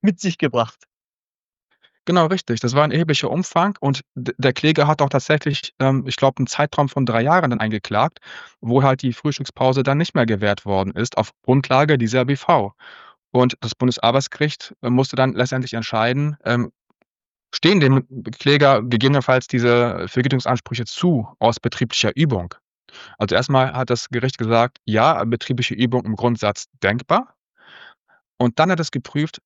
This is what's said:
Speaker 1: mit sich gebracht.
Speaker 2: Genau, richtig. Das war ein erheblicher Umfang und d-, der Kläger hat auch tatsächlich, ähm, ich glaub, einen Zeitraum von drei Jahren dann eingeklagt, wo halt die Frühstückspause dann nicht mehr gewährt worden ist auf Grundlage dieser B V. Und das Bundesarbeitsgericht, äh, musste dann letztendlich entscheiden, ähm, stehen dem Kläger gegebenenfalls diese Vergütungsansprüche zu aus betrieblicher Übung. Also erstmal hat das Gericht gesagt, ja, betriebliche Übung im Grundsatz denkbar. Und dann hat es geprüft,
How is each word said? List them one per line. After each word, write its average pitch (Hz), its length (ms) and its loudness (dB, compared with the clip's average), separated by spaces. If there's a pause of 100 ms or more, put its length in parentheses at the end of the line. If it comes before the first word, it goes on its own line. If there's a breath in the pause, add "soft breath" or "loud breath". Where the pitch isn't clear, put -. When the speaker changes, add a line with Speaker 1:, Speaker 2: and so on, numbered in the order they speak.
Speaker 1:
mit 190 180 0
sich 170 180 -4
gebracht. 120 460 -2 (1200)
Speaker 2:
Genau, 170 240 2
richtig. 165 340 -2
Das 120 120 -2
war 147 120 4
ein 151 60 -2
erheblicher 156 380 0
Umfang 180 520 0
und 139 200 0 (140)
d-, 127 220 -6
der 127 160 2
Kläger 151 340 2
hat 151 140 2
auch 139 80 2
tatsächlich, 147 680 -2
ähm, 135 280 0
ich 127 80 -6
glaub, 135 240 2
einen 131 80 0
Zeitraum 147 400 0
von 135 180 -2
drei 113 160 0
Jahren 156 300 2
dann 117 80 -2
eingeklagt, 110 600 -2 (420 loud breath)
wo 123 200 2
halt 135 200 2
die 127 100 -2
Frühstückspause 131 720 -2
dann 139 140 2
nicht 170 180 -2
mehr 123 100 2
gewährt 101 400 -2
worden 95 280 -2
ist 107 240 -4
auf 113 140 -2 (120)
Grundlage 139 540 2
dieser 120 280 0
B 139 120 0
V. 120 360 0 (580 loud breath)
Und 123 280 2
das 113 160 -8
Bundesarbeitsgericht, 127 1080 -2
äh, 120 80 -4
musste 127 280 0
dann 131 160 2
letztendlich 127 400 -4
entscheiden, 120 720 -2
ähm, 120 260 0 (800)
stehen 180 280 2
dem 135 240 4 (340)
Kläger 139 440 4
gegebenenfalls 127 640 0
diese 120 600 0
Vergütungsansprüche 123 800 -4
zu 156 420 -2 (120)
aus 113 200 2
betrieblicher - 560 -4
Übung. 123 380 -2 (640 loud breath)
Also 104 180 0
erstmal 131 380 2
hat 127 160 -4
das 120 200 -2
Gericht 127 280 -4
gesagt, 117 480 0
ja, 110 400 2
betriebliche 120 480 -4
Übung 120 320 -2
im 107 100 -4
Grundsatz 110 520 -2 (160)
denkbar. 127 500 0 (1080 loud breath)
Und 120 200 0
dann 165 100 4
hat 180 100 0
es 160 120 -6
geprüft, 147 540 -6